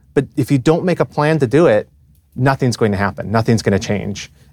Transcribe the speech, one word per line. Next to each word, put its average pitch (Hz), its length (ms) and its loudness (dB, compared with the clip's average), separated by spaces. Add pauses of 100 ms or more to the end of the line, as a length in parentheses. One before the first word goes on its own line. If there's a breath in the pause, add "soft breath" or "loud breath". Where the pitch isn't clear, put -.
(120)
But 143 140 0 (100)
if 143 140 -2
you 143 80 2
don't 160 260 0
make 175 160 -2
a 135 60 0
plan 151 320 0
to 135 80 0
do 147 200 2
it, 107 220 2 (460)
nothing's 131 420 0
going 110 160 0
to 95 60 -2
happen. 98 320 -4
Nothing's 113 320 0
gonna 101 160 0
change. 101 520 -6 (220 soft breath)